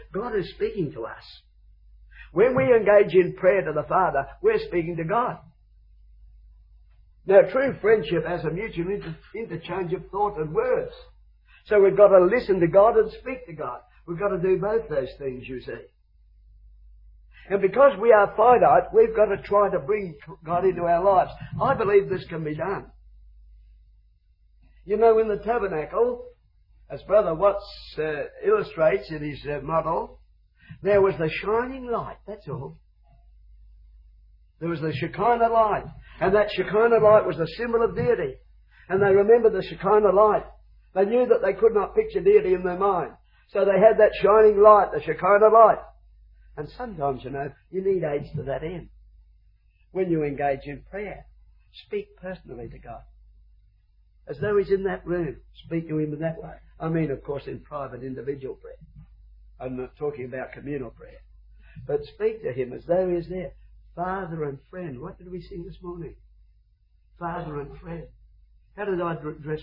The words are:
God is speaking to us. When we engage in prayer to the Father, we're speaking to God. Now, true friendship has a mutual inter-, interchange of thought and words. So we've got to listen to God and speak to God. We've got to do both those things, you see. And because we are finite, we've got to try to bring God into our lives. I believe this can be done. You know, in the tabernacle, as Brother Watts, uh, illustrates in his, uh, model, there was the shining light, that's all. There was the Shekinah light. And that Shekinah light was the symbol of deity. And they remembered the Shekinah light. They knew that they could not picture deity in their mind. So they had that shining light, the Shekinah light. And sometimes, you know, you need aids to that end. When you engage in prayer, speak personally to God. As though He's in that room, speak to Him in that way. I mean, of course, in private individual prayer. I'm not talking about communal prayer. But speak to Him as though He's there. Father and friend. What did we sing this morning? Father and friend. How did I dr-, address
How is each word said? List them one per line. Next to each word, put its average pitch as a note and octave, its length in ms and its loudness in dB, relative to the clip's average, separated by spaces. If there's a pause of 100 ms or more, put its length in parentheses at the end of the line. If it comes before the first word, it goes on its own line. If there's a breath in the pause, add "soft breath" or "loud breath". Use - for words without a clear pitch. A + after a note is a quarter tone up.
(120)
God A3 240 -8
is - 140 -6
speaking G3+ 420 -6
to A2+ 140 -12
us. - 360 -20 (920 loud breath)
When A#3 220 2
we C4 180 2
engage G3+ 420 4
in F3 200 4
prayer F#3 280 2
to D3+ 100 -6
the D3 160 -4
Father, D#3 400 0 (120)
we're G#3+ 180 2
speaking E3+ 380 -6
to E3 80 -6
God. G#3 340 -4 (1900)
Now, F#3+ 140 8 (100)
true C4 300 -2
friendship F#3 460 0
has F3 180 -6
a D3+ 60 -4
mutual F3+ 420 -6
inter-, E3 240 -10 (180)
interchange F3 600 -10
of - 160 -10
thought G#3 280 -4
and D#3 160 -8
words. B3 380 -2 (760 soft breath)
So G#3 140 4
we've G3 160 4
got G3+ 120 10
to F#3 160 8
listen G3+ 360 2
to E3+ 60 4
God G3+ 320 6
and G#3 140 2
speak B3+ 340 -14
to E3 80 -18
God. B2+ 260 -12 (260 soft breath)
We've E3+ 120 -10
got G3+ 100 -2
to F#3+ 100 -4
do F#3 200 0
both G#3+ 320 -4
those C#3 180 -4 (100)
things, B2+ 300 -10
you B2+ 140 -12
see. A2 240 -14 (1600 loud breath)
And F#3+ 140 -2
because A#3 360 4
we A#3 140 4
are G#3 240 4
finite, G3 560 4
we've A3 240 4
got G#3 100 4
to G3 160 -4
try G3+ 280 0
to F3+ 80 -4
bring F3+ 380 -6 (280)
God F3 220 -2
into F3 160 0
our E3+ 200 0
lives. F#3 280 2 (300 loud breath)
I B3+ 140 0
believe G3 340 2
this F3+ 180 -6
can D#3+ 180 -10
be D3+ 100 -8
done. D#3+ 320 -8 (2000)
You G#3 140 -4
know, A3+ 200 4
in A3 100 0
the G3+ 100 -4
tabernacle, G3+ 880 -4 (640)
as C#3+ 140 -12
Brother F3 300 2
Watts, G3+ 300 0 (340)
uh, D3+ 260 -6 (220)
illustrates G3 640 0
in D3+ 120 -10
his, C#3+ 240 -10
uh, D3 160 -6
model, D#3+ 580 -4 (600 loud breath)
there G3 180 4
was F#3+ 160 2
the D#3+ 140 -4
shining B3 560 -6
light, A#3 400 -8
that's G#3 220 -16
all. D3 280 -12 (1800)
There E3 80 -6
was E3 120 -6
the D#3 120 -4
Shekinah A3+ 560 0
light. G#3+ 380 0 (340 loud breath)
And F#3+ 140 2
that G#3 180 2
Shekinah G#3+ 480 2
light G#3+ 260 6
was E3 100 -4
the D#3+ 100 -4 (120)
symbol A#3 240 0
of F#3 140 -2
deity. E3 400 -2 (520 soft breath)
And G3 140 0
they G3 100 4
remembered G#3+ 400 6
the - 120 -4
Shekinah G3+ 480 2
light. G3+ 340 4 (480)
They F#3+ 100 2
knew A#3+ 220 2
that A3 160 2
they G3 120 0
could G#3+ 200 2
not F#3+ 220 -2
picture G#3+ 240 -2
deity F#3 340 4
in F3+ 80 -2
their F3+ 160 -4
mind. F#3+ 340 -2 (360)
So G3 160 -2
they F#3+ 160 2
had G#3+ 180 6
that G#3+ 240 4
shining G#3 400 6
light, G#3 300 8
the D3 100 -6
Shekinah G3 460 4
light. A3 320 8 (760)
And D3+ 120 -10 (100)
sometimes, C#3+ 460 -6
you B2+ 60 -12
know, C#3 200 -8 (200)
you F#3 120 -8
need F#3+ 220 0
aids D3 320 -6
to B2+ 80 -10
that C#3 180 -6
end. E3+ 280 -12 (1000)
When F3+ 180 -4
you D#3+ 140 0
engage C#3+ 440 -4
in C#3 220 -14
prayer, F#3 380 -14 (600)
speak G3+ 300 -10
personally D3 520 -14
to B2+ 100 -20
God. A#2 240 -18 (1300)
As C#3 100 -14
though G3+ 180 -2
He's F#3+ 140 0
in F#3+ 140 0
that F3+ 200 -6
room, E3 340 -6 (260)
speak E3 240 -6
to D#3 100 -4
Him D3+ 140 -4
in C#3+ 80 -10
that D#3+ 200 -6
way. - 140 -16 (240)
I D#3+ 100 -8
mean, D#3+ 220 -2
of C3 140 -10
course, C#3 240 -10
in C3 120 -12
private C3 440 -14
individual C3 500 -10
prayer. - 220 -20 (800)
I'm B2+ 180 -12
not B2+ 200 -12
talking C#3+ 300 -8
about B2+ 260 -12
communal C3 380 -12
prayer. - 320 -20 (640 loud breath)
But D3 180 -4
speak A3 400 -6
to C3+ 80 -6
Him B2 200 -6
as A#2+ 140 -14
though F3+ 240 0
He's E3+ 180 -4
there. F3+ 240 -12 (420)
Father F3 500 -8
and C#3 140 -8 (120)
friend. E3 300 -14
What F3+ 180 -16
did F3+ 120 -20
we F3+ 100 -12
sing E3+ 240 -14
this - 160 -18
morning? F#3 360 -14 (1040)
Father E3 420 -10
and - 180 -14
friend. E3+ 280 -14 (720)
How G3+ 100 -10
did F#3 140 -4
I E3+ 140 -4
dr-, D3+ 240 -10
address D3+ 240 -10